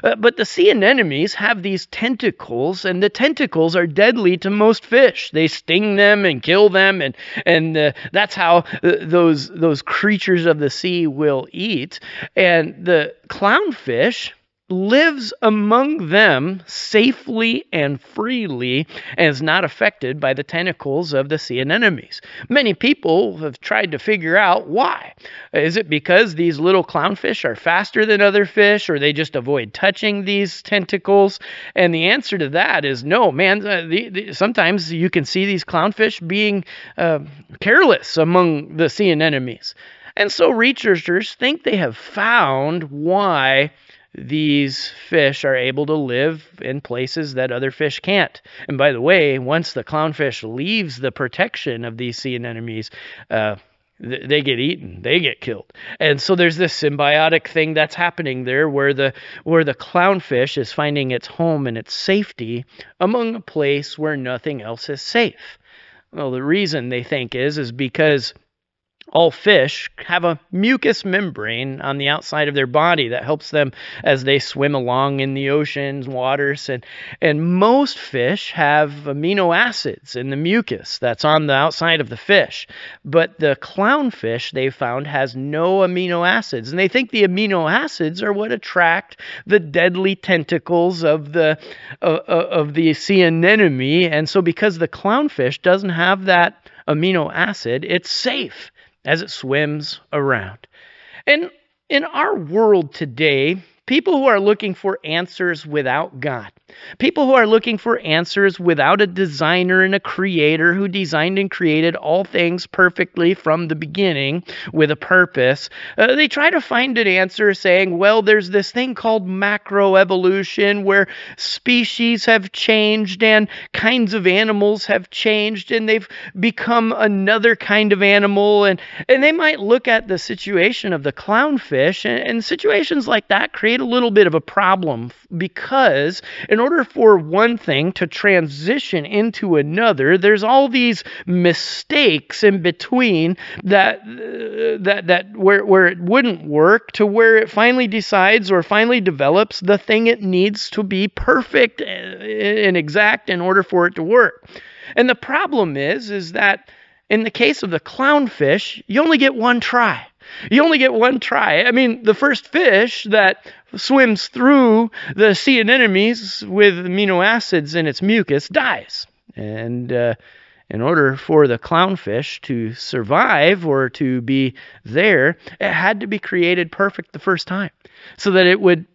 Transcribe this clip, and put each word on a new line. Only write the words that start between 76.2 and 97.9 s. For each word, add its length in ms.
and, 140
and 340
most 440
fish 540
have 380
amino 500
acids 640
in 140
the 60
mucus 600
that's 260
on 220
the 60
outside 480
of 80
the 80
fish. 500
But 340
the 220
clownfish, 920
they 180
found, 360
has 300
no 440
amino 460
acids, 440
and 80
they 100
think 220
the 140
amino 460
acids 520
are 100
what 200
attract 680
the 140
deadly 560
tentacles 880
of 280
the, 260
uh, 40
uh, 240
of 220
the 220
sea 260
anemone. 840
And 220
so 120
because 380
the 100
clownfish 720
doesn't 300
have 340
that 440
amino 440
acid, 540
it's 240